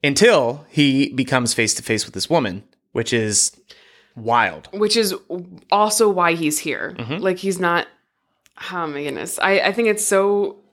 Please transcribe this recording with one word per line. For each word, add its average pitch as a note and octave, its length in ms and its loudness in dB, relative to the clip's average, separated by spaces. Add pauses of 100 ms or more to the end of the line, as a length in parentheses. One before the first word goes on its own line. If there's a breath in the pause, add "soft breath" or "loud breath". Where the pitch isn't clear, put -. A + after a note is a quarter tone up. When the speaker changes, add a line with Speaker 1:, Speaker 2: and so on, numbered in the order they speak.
Speaker 1:
Until D3 640 4
he C#3 400 2
becomes B2+ 460 0
face-to-face A2 500 -2
with - 80 -20
this - 160 -8
woman, G#2+ 340 0 (280)
which - 220 -4
is G#2+ 380 0 (640 soft breath)
wild. A2 580 0
Speaker 2:
Which G#3 220 0
is G3+ 200 0 (560)
also G#3+ 360 4
why F3 280 2
he's D3+ 240 -2
here. - 400 -6
Speaker 1:
Mm-hmm. A#2+ 240 -6
Speaker 2:
Like, F#3 140 0
he's F#3+ 220 -4
not, E3+ 280 0 (840)
oh F3 160 -6
my D3 160 -8
goodness. D3 360 -8
I, G3 200 2
I G3 140 0
think A#3 140 0
it's G#3+ 180 0
so G3+ 520 0 (160)